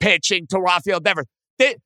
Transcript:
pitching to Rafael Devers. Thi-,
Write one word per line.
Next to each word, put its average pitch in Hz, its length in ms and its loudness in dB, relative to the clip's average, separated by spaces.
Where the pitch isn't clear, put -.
pitching 180 480 0
to 190 100 -2
Rafael 180 420 0
Devers. 160 260 -2
Thi-, 262 280 2